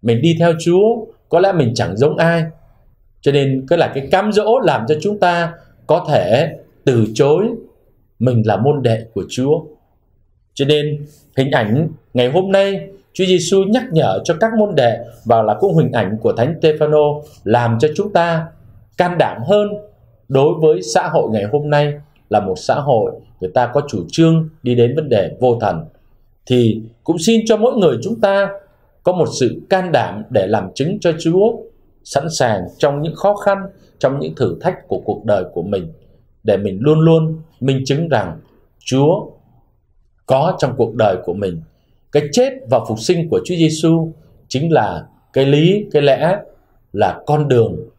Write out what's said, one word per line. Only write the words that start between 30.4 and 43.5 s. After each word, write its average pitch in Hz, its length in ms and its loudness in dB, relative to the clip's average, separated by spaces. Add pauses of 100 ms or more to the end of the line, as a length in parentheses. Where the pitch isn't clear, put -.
làm 98 280 -2
chứng 175 260 -4
cho 170 180 0
Chúa, 185 340 2 (520)
sẵn 151 260 -4
sàng 110 320 0 (160)
trong 143 240 0
những 160 120 -6
khó 202 200 0
khăn, 202 240 -2 (400)
trong 139 220 0
những 156 140 -8
thử 90 260 -2
thách - 280 -6
của 95 160 -4
cuộc 101 200 -6
đời 98 280 0
của 85 100 -6
mình, 92 300 -6 (520)
để 107 120 2
mình 98 240 -4
luôn 156 200 2
luôn 160 420 2 (180)
minh 135 240 0
chứng 147 240 -2
rằng 95 320 -2 (380)
Chúa 147 480 0 (1000)
có 156 320 0
trong 127 180 -2
cuộc 120 180 -2
đời 107 300 2
của 87 100 -6
mình. 92 280 -6 (500)
Cái 147 100 2 (100)
chết 262 200 0 (180)
và 123 180 4
phục 110 120 -4
sinh 170 280 -2
của 92 160 0
Chúa 180 100 -6